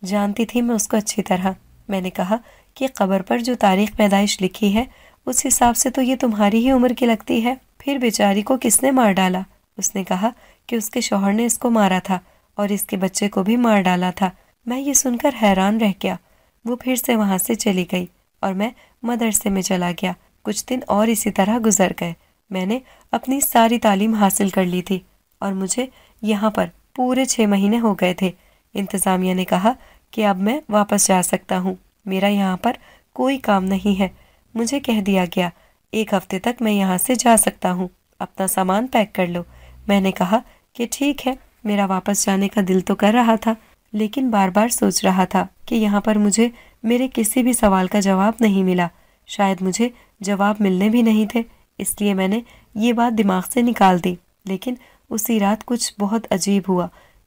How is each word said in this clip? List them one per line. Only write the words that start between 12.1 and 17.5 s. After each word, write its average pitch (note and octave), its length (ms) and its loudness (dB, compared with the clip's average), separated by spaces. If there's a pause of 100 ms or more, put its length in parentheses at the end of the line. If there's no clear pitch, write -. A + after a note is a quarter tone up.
और G#3 140 -2
इसके G3+ 240 -4
बच्चे F#3+ 320 -2
को F#3+ 140 -2
भी G#3+ 140 2
मार A3 260 4
डाला F3+ 280 2
था। F3+ 200 -2 (380)
मैं B3 100 -4
ये C#4 160 -4
सुनकर B3+ 400 0
हैरान G#3 460 2
रह G3+ 220 0
गया। F#3 160 -4 (480)
वो A#3+ 100 -4
फिर B3+ 200 -4
से A#3+ 200 0
वहाँ G3 220 0
से A3+ 160 -2